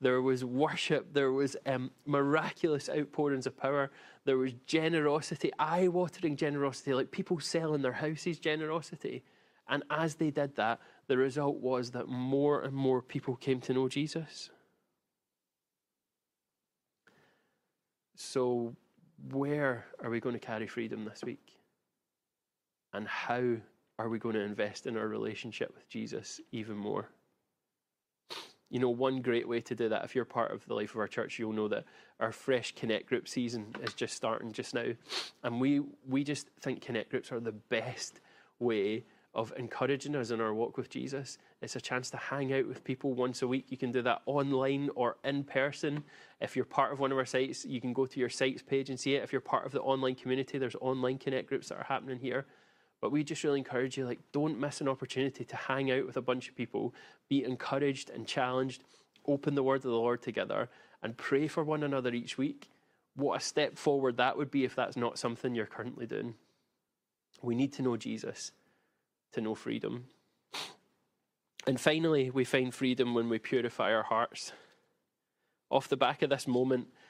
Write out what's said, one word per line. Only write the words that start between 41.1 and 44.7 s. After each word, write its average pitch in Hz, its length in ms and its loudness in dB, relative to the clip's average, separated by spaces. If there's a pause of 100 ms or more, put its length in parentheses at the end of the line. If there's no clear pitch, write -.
It's 117 140 -8
a 123 40 -6
chance 127 300 -4
to 120 80 -8
hang 135 340 -2
out 131 160 2
with 131 160 -10
people 135 300 -2
once 123 260 -2
a 127 80 0
week. 131 220 -2
You 127 80 -8
can 127 120 -2
do 123 120 0
that 120 240 2
online 139 680 2